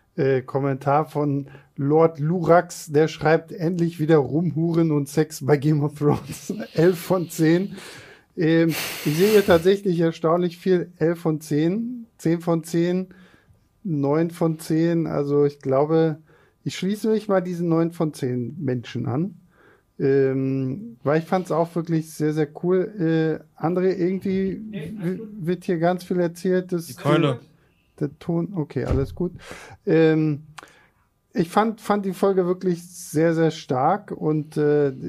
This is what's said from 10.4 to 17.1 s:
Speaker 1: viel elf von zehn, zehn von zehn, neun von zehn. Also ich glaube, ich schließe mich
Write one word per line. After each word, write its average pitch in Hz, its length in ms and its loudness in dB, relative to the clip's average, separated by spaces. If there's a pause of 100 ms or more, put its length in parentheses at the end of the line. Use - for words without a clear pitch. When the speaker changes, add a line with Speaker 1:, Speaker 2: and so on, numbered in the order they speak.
Speaker 1:
viel 180 400 0
elf 165 220 0
von 156 200 -2
zehn, 220 680 -2 (100)
zehn 165 240 0
von 170 220 -2
zehn, 180 460 -2 (720)
neun 156 480 0
von 165 280 -2
zehn. 165 480 0
Also 143 380 2
ich 143 140 -4
glaube, 151 580 2 (460)
ich 147 120 -6
schließe 208 340 -2
mich 214 180 0